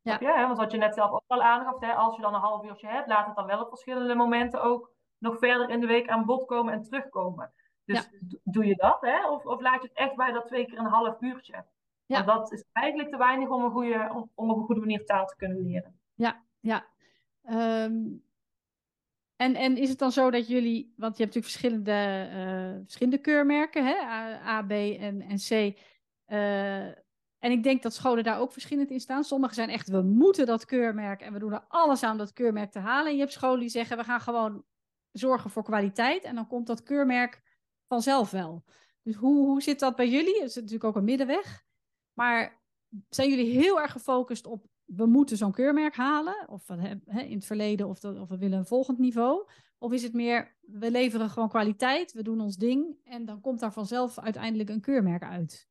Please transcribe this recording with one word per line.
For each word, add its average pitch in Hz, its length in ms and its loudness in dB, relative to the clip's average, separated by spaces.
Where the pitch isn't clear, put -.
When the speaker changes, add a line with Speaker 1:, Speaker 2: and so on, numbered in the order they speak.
Speaker 1:
Ja. 220 160 -2
Speaker 2:
Snap 220 120 -6
je? 320 80 6
Hè, 247 80 6
want 247 120 0
wat 214 140 -2
je 233 60 -2
net 214 160 2
zelf 208 180 2
ook - 160 -4
al 247 160 2
aangaf, 254 360 4
hè, 233 140 -2
als 226 220 2
je 226 60 -12
dan 208 120 0
een 208 80 0
half 214 240 -2
uurtje 214 220 -14
hebt, 254 200 -6
laat 214 180 2
het 208 100 -10
dan 196 100 -4
wel 202 160 -2
op 233 60 -6
verschillende 247 480 -4
momenten 240 480 2
ook 240 280 0
nog 226 200 -4
verder 247 320 2
in 233 100 -2
de 233 80 0
week 240 220 4
aan 226 160 2
bod 262 200 0
komen 226 280 -2
en 214 100 -6
terugkomen. 185 720 -8
Dus 226 260 -2
Speaker 1:
Ja. 202 100 -20
Speaker 2:
do-, 180 220 -16
doe 214 220 0
je 202 100 4
dat, 185 260 4
hè? 302 280 2
Of, 294 160 -4
of 240 160 -4
laat 254 200 2
je 254 60 -12
het - 100 -12
echt 269 180 -2
bij 254 160 0
dat 233 160 -4
twee 247 180 -2
keer - 120 -16
een 226 80 -4
half 220 360 2
uurtje? 254 440 -10
Speaker 1:
Ja. 254 200 0
Speaker 2:
Want 214 120 4
dat 220 140 -6
is - 200 -12
eigenlijk 294 380 -2
te 277 80 -8
weinig 254 320 2
om 254 140 0
een 240 80 0
goede, 226 420 -2
om, 233 220 -8
om 226 160 -2
op 220 60 2
een 220 80 -2
goede 220 140 0
manier 214 260 -2
taal 190 200 2
te 190 100 -14
kunnen 185 260 -6
leren. 180 380 -6
Speaker 1:
Ja, - 300 -2
ja. 220 260 -2
Ehm, 226 640 -2
en, 254 200 2
en 262 220 2
is 269 120 2
het 262 100 -4
dan 262 120 2
zo 262 200 4
dat 240 160 0
jullie, 233 500 0
want 220 200 -6
je 233 60 2
hebt 214 120 -2
natuurlijk 226 100 -2
verschillende, 202 840 -2
eh, 185 520 -6
verschillende 247 340 0
keurmerken, 294 680 2
hè? 285 160 2
A, 226 460 -8
A, 220 160 -2
B 196 80 -6
en, 208 500 -4
en 202 160 -6
C. 208 400 0
Eh, 202 600 -2
en 240 120 0
ik 240 120 2
denk 262 200 2
dat 226 100 -4
scholen 233 300 0
daar 220 160 0
ook 254 120 -2
verschillend 277 380 -4
in 262 100 -6
staan. 269 240 -4
Sommigen 269 320 0
zijn 226 140 -2
echt, - 200 -6
we 190 120 2
moeten 269 440 6
dat 226 200 0
keurmerk 214 560 -2
en 214 120 -14
we 202 60 -8
doen 208 140 -4
er - 140 -8
alles 311 360 4
aan 226 80 0
om 220 60 -4
dat 208 160 -6
keurmerk 214 380 0
te 208 80 -10
halen. 254 280 0
En 302 60 0
je 277 60 0
hebt 277 120 0
scholen 254 280 0
die 233 100 -4
zeggen, 233 280 -4
we 233 60 -6
gaan 233 180 -2
gewoon 220 420 -2
zorgen 247 380 0
voor 214 140 -6
kwaliteit 214 600 0
en - 120 -10
dan 226 120 -8
komt 240 200 -6
dat 226 160 -6
keurmerk 254 580 0
vanzelf 247 440 2
wel. 170 320 -8
Dus 220 120 -4
hoe, 277 300 6
hoe 277 160 2
zit 285 180 -2
dat 254 160 2
bij 247 140 2
jullie? 339 320 2
Er 262 80 -4
zit 240 140 -10
natuurlijk 220 200 -6
ook 214 120 0
een 196 80 2
middenweg. 269 600 0
Maar 233 480 0
zijn 269 200 0
jullie 247 300 2
heel 349 220 6
erg 294 100 -4
gefocust 247 560 -2
op, 226 180 -12
we 196 200 -2
moeten 240 320 6
zo'n 202 140 0
keurmerk 294 440 2
halen? 302 540 -2
Of - 180 -16
we 190 60 -12
hebben, 190 280 -8
hè, 214 60 -2
in - 140 -10
het 196 100 -8
verleden, 208 420 -2
of, 196 120 -8
dat, 196 200 -10
of 190 100 -12
we 185 80 -8
willen 190 200 0
een 185 80 0
volgend 254 320 0
niveau? 254 520 2
Of 240 140 -4
is 247 120 -2
het 233 100 -6
meer, 233 480 -2
we 214 300 -6
leveren 233 380 0
gewoon 226 200 -2
kwaliteit, 247 640 0
we 226 100 -10
doen 220 180 -4
ons 208 160 -4
ding 262 460 0
en 240 220 -12
dan 208 160 -12
komt 254 180 -4
daar 226 120 -4
vanzelf 233 480 -4
uiteindelijk 220 500 -4
een 214 120 -4
keurmerk 190 420 0
uit? 170 480 -8